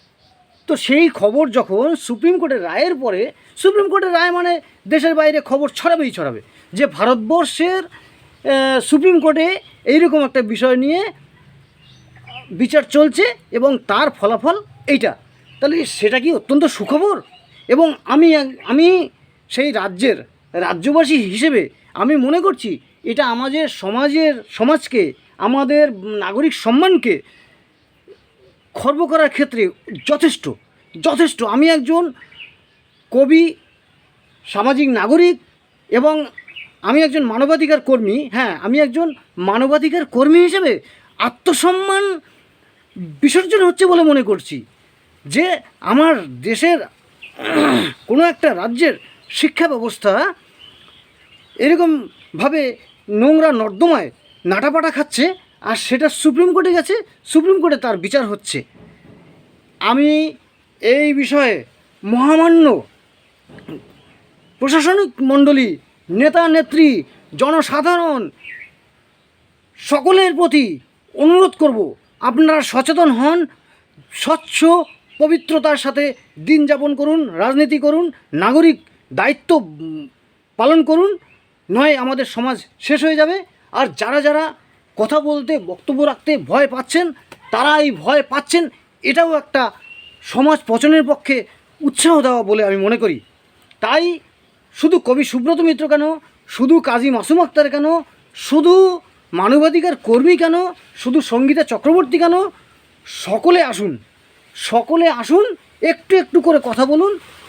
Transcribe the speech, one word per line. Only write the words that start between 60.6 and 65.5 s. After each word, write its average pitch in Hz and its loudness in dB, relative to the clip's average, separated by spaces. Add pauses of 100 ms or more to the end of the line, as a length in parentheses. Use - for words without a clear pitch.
এই 277 2
বিষয়ে 254 0 (400)
মহামান্য 294 4 (1800)
প্রশাসনিক 302 0
মণ্ডলী, 269 2 (340)